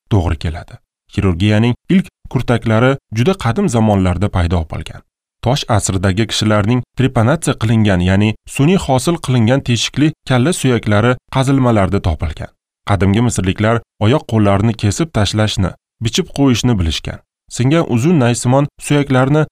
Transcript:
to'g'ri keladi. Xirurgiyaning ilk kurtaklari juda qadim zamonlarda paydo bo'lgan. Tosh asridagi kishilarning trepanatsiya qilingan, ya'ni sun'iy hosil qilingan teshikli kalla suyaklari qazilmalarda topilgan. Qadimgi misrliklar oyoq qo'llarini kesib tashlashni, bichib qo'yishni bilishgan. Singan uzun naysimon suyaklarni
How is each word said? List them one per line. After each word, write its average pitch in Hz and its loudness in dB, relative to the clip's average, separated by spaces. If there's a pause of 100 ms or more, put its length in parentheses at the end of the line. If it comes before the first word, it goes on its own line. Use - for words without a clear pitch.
(100)
to'g'ri 85 0
keladi. - -8 (360)
Xirurgiyaning 104 2 (160)
ilk 185 0 (160)
kurtaklari 117 0 (180)
juda 123 0
qadim 147 -2
zamonlarda 101 2
paydo 87 0
bo'lgan. - -14 (420)
Tosh 135 -2
asridagi 98 0
kishilarning 107 0 (100)
trepanatsiya 131 0
qilingan, 107 2
ya'ni 95 2 (160)
sun'iy 165 2
hosil 143 -2
qilingan 127 0
teshikli 131 -2 (140)
kalla 131 0
suyaklari 120 0 (160)
qazilmalarda 123 2
topilgan. - -6 (340)
Qadimgi 101 2
misrliklar 107 0 (160)
oyoq 123 2
qo'llarini 104 2
kesib - -2
tashlashni, 107 -2 (300)
bichib 113 -4
qo'yishni 123 0
bilishgan. - -4 (320)
Singan 143 0
uzun 139 2
naysimon 123 0 (160)
suyaklarni 139 0 (100)